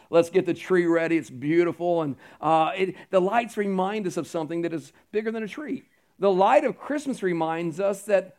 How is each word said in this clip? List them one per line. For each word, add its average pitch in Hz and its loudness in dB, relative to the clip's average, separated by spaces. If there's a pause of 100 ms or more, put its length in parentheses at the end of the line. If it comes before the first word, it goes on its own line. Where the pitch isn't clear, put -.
"Let's 170 4
get 185 2
the 170 -2
tree 180 0
ready. 165 2
It's 147 -4
beautiful." 165 0
And, 139 -4 (240)
uh, 160 2
it, 190 -2 (140)
the 190 4
lights 220 0
remind 196 -2
us 160 -6
of 160 -4
something 165 -4
that 165 -4
is 147 -10 (180)
bigger 214 -2
than 220 -6
a 208 -8
tree. 294 -10 (360)
The 196 4
light 220 6
of 233 -2
Christmas 277 -6
reminds 165 -2
us 196 -2
that, 185 0